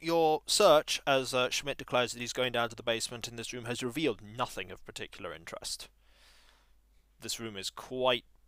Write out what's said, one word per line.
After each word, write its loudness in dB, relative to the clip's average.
your 4
search, 6
as, 2
uh, 2
Schmidt -4
declares 0
that -10
he's -6
going 0
down 0
to -12
the -14
basement -2
in -12
this -8
room, -8
has -4
revealed 0
nothing -6
of -12
particular -10
interest. -10
This -6
room -8
is -6
quite 0